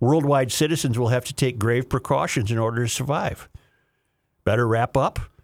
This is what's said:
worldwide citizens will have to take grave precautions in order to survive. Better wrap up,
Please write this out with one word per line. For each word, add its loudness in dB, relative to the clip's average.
worldwide 2
citizens 0
will 2
have 2
to -10
take 0
grave 0
precautions -2
in -2
order 0
to 0
survive. -4
Better 2
wrap 2
up, 0